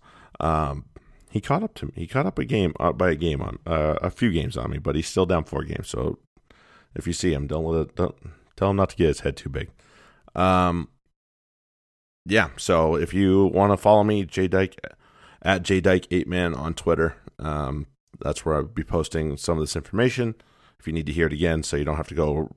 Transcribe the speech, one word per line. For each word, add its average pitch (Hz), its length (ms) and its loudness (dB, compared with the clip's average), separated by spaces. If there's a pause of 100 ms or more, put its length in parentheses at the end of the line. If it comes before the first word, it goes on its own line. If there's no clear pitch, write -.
(400)
Um, 78 460 -2 (460)
he 107 100 -2
caught 165 220 0
up 220 100 -8
to - 140 -10
me. - 80 -12
He 85 120 -8
caught 143 200 -2
up 190 100 -6
a - 80 -2
game, 101 340 0
uh, 82 140 0
by 90 160 2
a 80 60 2
game 76 260 -2
on, - 240 -8
uh, 78 340 0
a 90 120 -2
few 117 200 0
games 82 240 -2
on - 140 -4
me, 71 80 -4
but 73 180 -2
he's 80 120 -2
still 95 180 2
down 85 180 2
four 71 200 -6
games. - 260 -8
So - 300 -6 (760)
if - 120 -8
you 87 60 -2
see 85 200 0
him, 71 140 -4
don't 80 180 -4
let 82 160 0
it, - 140 -8
don't, - 200 -2 (400)
tell 98 140 2
him 98 60 2
not 98 140 2
to - 60 -20
get 85 120 4
his 71 140 0
head - 160 -2
too - 120 -12
big. 65 200 -8 (640)
Um, 90 540 2 (1400)
yeah, 95 320 2
so 80 380 4
if 82 180 -2
you 95 340 6
wanna 98 300 4
follow 104 260 6
me, 104 220 0
J 95 220 -2
Dyke, 92 320 0 (640)
at 92 220 0
J 95 160 2
Dyke 92 320 2
eight 90 160 0
man 87 260 -2
on 80 200 -6
Twitter. 82 420 0 (220)
Um, 76 500 -6 (320)
that's - 260 -6
where 78 100 0
I'll 71 80 0
be - 200 -8
posting 78 540 -2
some 85 200 -2
of 78 60 -2
this 76 120 -6
information. 113 600 -2 (440)
If - 80 -16
you 80 60 -4
need 80 120 -4
to 73 80 -6
hear 82 140 2
it 76 60 -2
again, 80 300 0
so - 140 -4
you 73 80 -2
don't 76 120 -2
have 80 120 -6
to 71 60 -14
go 76 420 0